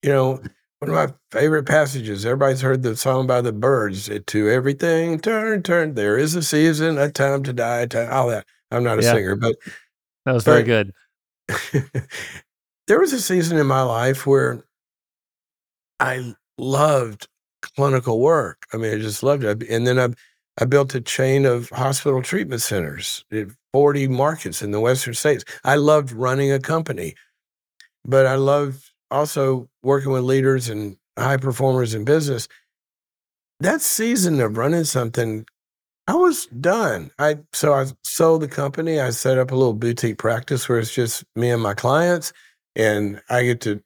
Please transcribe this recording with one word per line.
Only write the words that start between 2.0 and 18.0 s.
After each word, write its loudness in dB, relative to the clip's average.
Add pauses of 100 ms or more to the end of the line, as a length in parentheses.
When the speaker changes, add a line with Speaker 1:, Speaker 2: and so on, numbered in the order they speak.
Speaker 1:
everybody's 2
heard 0
the -2
song 0
by 2
the -2
Byrds, 0 (180)
"To 2
everything, 0
turn, -2
turn, 0
there 2
is 0
a -2
season, 2
a 0
time 0
to -6
die, -2
a -2
time," -2
all 2
that. -4 (260)
I'm 0
not 0
a 2
Speaker 2:
Yeah. 4
Speaker 1:
singer, 0
but -2 (720)
Speaker 2:
That 2
was 2
very 6
Speaker 1:
but 0
Speaker 2:
good. 2 (560)
Speaker 1:
<laughs> -8
there 4
was 2
a -2
season 0
in 2
my 2
life -2
where 2 (1400)
I -4 (220)
loved 0 (340)
clinical 0